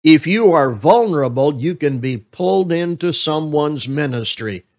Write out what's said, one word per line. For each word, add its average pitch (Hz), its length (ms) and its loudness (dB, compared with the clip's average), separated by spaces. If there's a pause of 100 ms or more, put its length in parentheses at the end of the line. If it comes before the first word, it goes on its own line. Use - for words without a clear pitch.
If 156 240 6
you 208 240 4
are 139 220 2
vulnerable, 143 880 2
you 170 140 -2
can 139 240 -2
be 127 180 -4
pulled 180 560 -2
into 175 400 -2
someone's 151 760 -2
ministry 120 760 -6 (140)